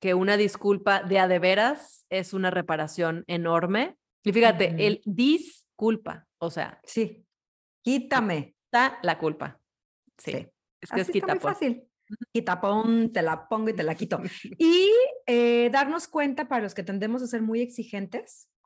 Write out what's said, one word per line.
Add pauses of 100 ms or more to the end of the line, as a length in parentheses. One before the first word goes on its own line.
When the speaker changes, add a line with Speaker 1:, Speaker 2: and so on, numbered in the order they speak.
Speaker 1:
que
una
disculpa
de
a
de
veras
es
una
reparación
enorme. (260)
Y
fíjate,
Speaker 2:
Ujú.
Speaker 1:
el
disculpa, (100)
o
sea,
Speaker 2:
Sí. (580)
Quítame. (160)
Speaker 1:
quita
la
culpa. (600)
Sí.
Speaker 2:
Sí. (340)
Speaker 1:
Es
que
es
Speaker 2:
Así
está
muy
Speaker 1:
quitapón. (140)
Speaker 2:
fácil. (260)
Speaker 1:
Ujú. (180)
Speaker 2:
Quitapón,
te
la
pongo
y
te
la
quito.
Speaker 1:
<laughs>
Speaker 2:
Y, (360)
eh,
darnos
cuenta
para
los
que
tendemos
a
ser
muy
exigentes (160)